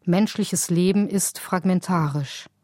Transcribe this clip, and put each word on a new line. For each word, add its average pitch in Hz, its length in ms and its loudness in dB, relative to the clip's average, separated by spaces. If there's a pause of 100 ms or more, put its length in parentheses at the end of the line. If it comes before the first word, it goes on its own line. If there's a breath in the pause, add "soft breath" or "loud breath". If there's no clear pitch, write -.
menschliches 185 640 0
Leben 190 400 2
ist - 300 -2
fragmentarisch, 170 1120 -2 (160)